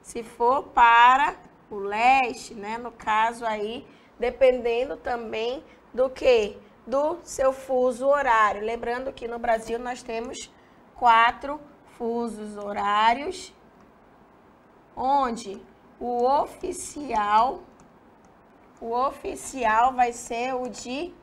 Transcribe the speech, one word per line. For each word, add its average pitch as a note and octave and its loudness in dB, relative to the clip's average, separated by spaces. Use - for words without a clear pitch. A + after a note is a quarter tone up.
Se - -12
for A#3+ 0
para C4 6
o A3 -10
leste, A3+ 0
né, G#3+ -10
no A#3+ -12
caso A3+ -2
aí, A3 -6
dependendo B3 2
também A#3+ -6
do B3+ 0
quê? B3 2
Do D4 -2
seu C4+ 0
fuso B3+ -2
horário. A3 2
Lembrando A#3 -6
que A#3 -12
no A#3 -8
Brasil A3+ -2
nós B3 -10
temos A#3 -10
quatro A#3+ 4
fusos A3 -6
horários, G#3 0
onde A#3+ -2
o A#3+ -2
oficial, C4 0
o A#3 -8
oficial B3+ 0
vai B3 2
ser B3 -6
o B3+ -6
de C4 -10